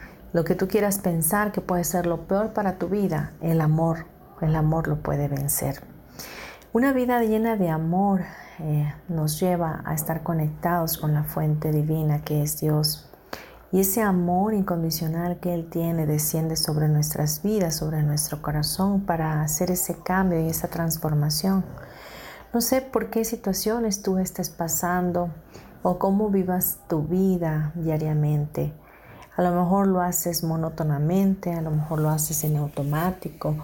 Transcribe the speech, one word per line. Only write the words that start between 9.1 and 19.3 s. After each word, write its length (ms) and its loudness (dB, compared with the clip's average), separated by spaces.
lleva 440 0
a 100 -4
estar 280 -4
conectados 760 0
con 180 0
la 100 0
fuente 480 0
divina 500 2
que 220 0
es 160 -4
Dios. 500 0
Y 80 4
ese 200 2
amor 540 2
incondicional 840 0
que 120 -2
Él 160 -4
tiene 380 0
desciende 480 0
sobre 320 0
nuestras 560 2
vidas, 320 0
sobre 300 -2
nuestro 360 -2
corazón, 600 0
para 420 0